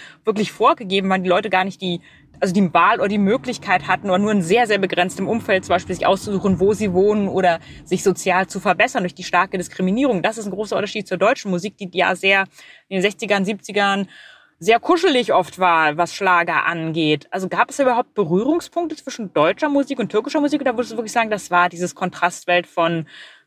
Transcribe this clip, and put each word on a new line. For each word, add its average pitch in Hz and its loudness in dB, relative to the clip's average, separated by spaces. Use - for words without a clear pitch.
wirklich 208 -2
vorgegeben 196 0
war, 190 2
die 185 -4
Leute 185 2
gar 185 2
nicht 196 -10
die, 175 -4
also 185 0
die 190 4
Wahl 185 4
oder 202 0
die 208 0
Möglichkeit 208 0
hatten 190 0
oder 190 2
nur 214 0
in 208 2
sehr, 208 2
sehr 208 2
begrenztem 185 -2
Umfeld 208 -2
zum - -4
Beispiel 185 -2
sich - -2
auszusuchen, 190 0
wo 202 4
sie 202 -4
wohnen 202 2
oder 175 2
sich - -2
sozial 185 0
zu 190 -10
verbessern 208 0
durch 180 -6
die 180 -16
starke 190 0
Diskriminierung. 190 0
Das 220 -2
ist 214 -10
ein 196 -8
großer 202 -6
Unterschied 202 -6
zur 180 -4
deutschen 208 0
Musik, 180 -4
die 180 -12
ja 180 2
sehr 196 2
in 190 -4
den 180 0
sechzigern, 202 0
siebzigern 196 -2
sehr 220 4
kuschelig 320 2
oft 180 0
war, 160 2
was 170 -2
Schlager 175 0
angeht. 160 -2
Also 190 -4
gab 190 0
es - -6
überhaupt 247 0
Berührungspunkte 285 -2
zwischen 233 -12
deutscher 190 2
Musik 277 0
und 214 -4
türkischer 277 0
Musik? 294 0
Oder 247 0
würdest 226 -4
du 214 -10
wirklich 220 -6
sagen, 226 0
das 202 -6
war 175 4
dieses 175 -6
Kontrastwelt 175 -2
von 165 -2